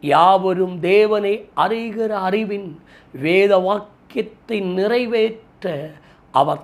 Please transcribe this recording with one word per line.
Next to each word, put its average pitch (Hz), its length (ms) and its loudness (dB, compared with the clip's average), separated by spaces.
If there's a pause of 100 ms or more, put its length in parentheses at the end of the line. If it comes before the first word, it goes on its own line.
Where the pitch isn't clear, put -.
யாவரும் 180 800 2
தேவனை 208 760 0
அறிகிற 220 520 -4
அறிவின் 196 720 -4 (320)
வேத 185 460 2
வாக்கியத்தை 208 1000 -6
நிறைவேற்ற 202 1300 -4 (400)
அவர் 147 340 0